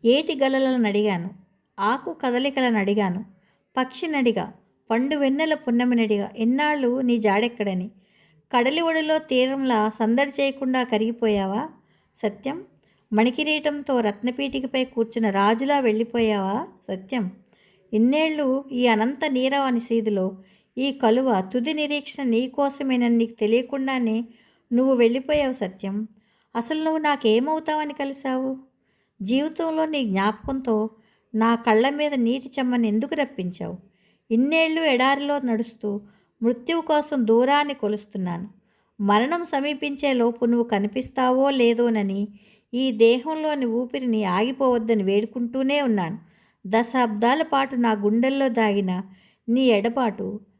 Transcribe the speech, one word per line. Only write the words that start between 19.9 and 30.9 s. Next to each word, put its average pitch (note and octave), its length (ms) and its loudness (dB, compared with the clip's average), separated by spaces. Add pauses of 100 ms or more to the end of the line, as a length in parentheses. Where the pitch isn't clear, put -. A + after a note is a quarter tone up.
ఈ C4+ 140 -2
కలువ A#3 600 0
తుది B3+ 220 -2
నిరీక్షణ D4 480 -4
నీ B3 260 0
కోసమేనని B3+ 680 0
నీకు A3+ 160 0
తెలియకుండానే A#3+ 920 0 (480)
నువ్వు C4 220 4
వెళ్ళిపోయావు C4 580 4
సత్యం. G3+ 560 -6 (480)
అసలు D#4 280 -2
నువ్వు D#4+ 140 0
నాకేమవుతావని D4 960 0
కలిశావు? C4+ 640 -4 (640)
జీవితంలో D#4 640 -2
నీ D4 180 -2
జ్ఞాపకంతో G#3+ 840 -2 (440)